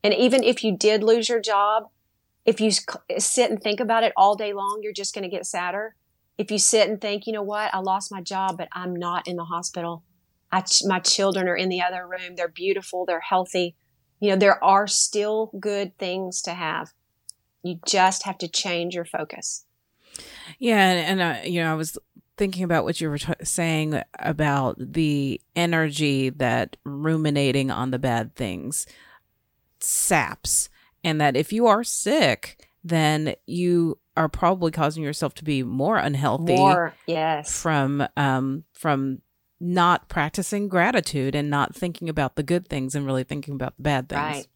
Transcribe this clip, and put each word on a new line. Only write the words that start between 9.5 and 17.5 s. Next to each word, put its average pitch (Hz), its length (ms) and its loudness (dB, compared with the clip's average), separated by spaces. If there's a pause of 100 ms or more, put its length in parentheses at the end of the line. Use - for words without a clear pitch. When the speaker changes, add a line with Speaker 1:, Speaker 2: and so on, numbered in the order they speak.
Speaker 1:
I 190 100 4
ch-, - 240 2
my 185 140 2
children 190 480 2
are 180 100 2
in 190 120 0
the 180 120 -2
other 180 260 -4
room. 180 280 -10
They're 175 120 -4
beautiful. 185 580 -4
They're 170 160 -2
healthy." 180 540 -2 (440)
You 208 100 2
know, 190 60 4
there 190 280 6
are 196 220 6
still 214 760 0
good 202 380 -4
things 185 460 -6
to 175 100 -6
have. 165 400 -6 (720)